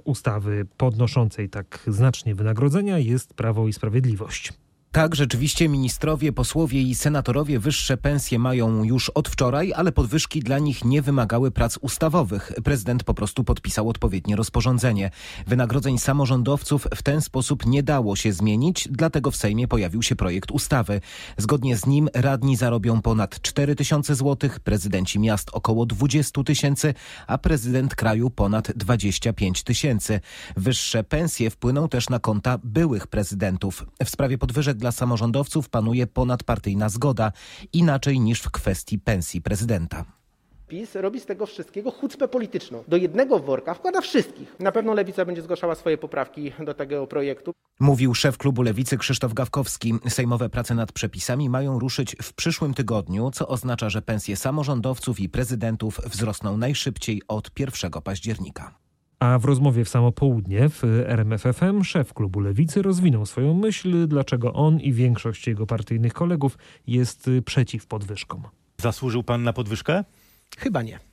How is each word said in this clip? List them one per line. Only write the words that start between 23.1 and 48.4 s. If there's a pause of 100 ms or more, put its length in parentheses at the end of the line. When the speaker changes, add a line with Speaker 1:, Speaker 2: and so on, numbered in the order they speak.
Speaker 2:
cztery
tysiące
złotych,
prezydenci
miast
około
dwudziestu
tysięcy, (340)
a
prezydent
kraju
ponad
dwadzieścia
pięć
tysięcy. (380)
Wyższe
pensje
wpłyną
też
na
konta
byłych
prezydentów. (200)
W
sprawie
podwyżek
dla
samorządowców
panuje
ponadpartyjna
zgoda, (420)
inaczej
niż
w
kwestii
pensji
prezydenta. (600)
Speaker 3:
pis
robi
z
tego
wszystkiego
chucpę
polityczną.
Do
jednego
worka
wkłada
wszystkich.
Na
pewno
Lewica
będzie
zgłaszała
swoje
poprawki (140)
do
tego
projektu. (260)
Speaker 2:
Mówił
szef
klubu